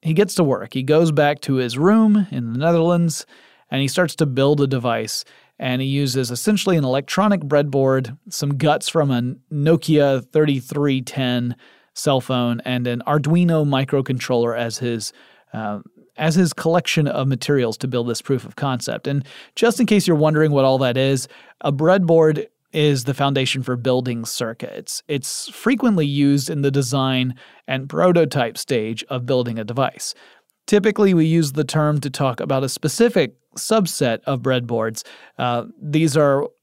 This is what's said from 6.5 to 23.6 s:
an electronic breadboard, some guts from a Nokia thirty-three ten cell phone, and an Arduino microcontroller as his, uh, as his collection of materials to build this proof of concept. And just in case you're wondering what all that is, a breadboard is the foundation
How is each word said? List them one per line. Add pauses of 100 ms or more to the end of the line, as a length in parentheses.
an
electronic
breadboard, (140)
some
guts
from
a (180)
Nokia
thirty-three
ten (380)
cell
phone,
and
an
Arduino
microcontroller
as
his, (400)
uh, (360)
as
his
collection
of
materials
to
build
this
proof
of
concept.
And (300)
just
in
case
you're
wondering
what
all
that
is, (340)
a
breadboard (260)
is
the
foundation